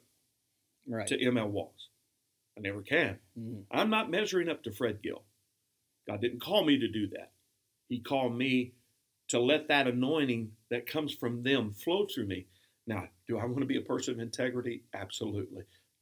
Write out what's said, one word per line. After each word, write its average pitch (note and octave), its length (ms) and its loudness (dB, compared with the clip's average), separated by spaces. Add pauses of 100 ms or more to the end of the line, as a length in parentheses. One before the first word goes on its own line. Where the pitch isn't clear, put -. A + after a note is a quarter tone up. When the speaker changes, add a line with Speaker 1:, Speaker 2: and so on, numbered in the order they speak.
(880)
Speaker 1:
Right. A2+ 200 -2
Speaker 2:
to - 180 0
M B2 120 4
L G#2+ 100 2
Walls. G2 420 -6 (680)
I G#2+ 40 -10
never G2 200 -4
can. B2+ 360 0 (220)
Speaker 1:
Mm-hmm. A2+ 220 -8 (100)
Speaker 2:
I'm F#3 180 2
not G#3+ 220 2
measuring F3+ 380 2
up D3+ 140 -4
to A2+ 80 -6
Fred G#2+ 300 0
Gill. - 220 -6 (840)
God G2+ 140 -4
didn't B2 200 0
call F#3 240 2
me C#3+ 140 8
to A2+ 80 2
do G#2+ 220 -2
that. F#2+ 220 -12 (560)
He B2 120 -4
called B2+ 360 0
me B2+ 380 2 (560)
to B2 100 2
let D3+ 300 4
that C#3+ 180 6
anointing B2 640 2 (180)
that A#2+ 180 -2
comes D3 260 -2
from A#2+ 300 -2
them A#2+ 300 2
flow F#3+ 400 0
through A2+ 140 -2
me. F#2 200 -6 (400)
Now, G2+ 200 -4 (200)
do A2+ 100 -2
I G#2+ 80 -2
wanna B2+ 200 -2
be B2+ 120 0
a - 40 -2
person - 340 -2
of A2+ 40 -6
integrity? B2 640 -4 (100)
Absolutely. G2 720 -6 (380)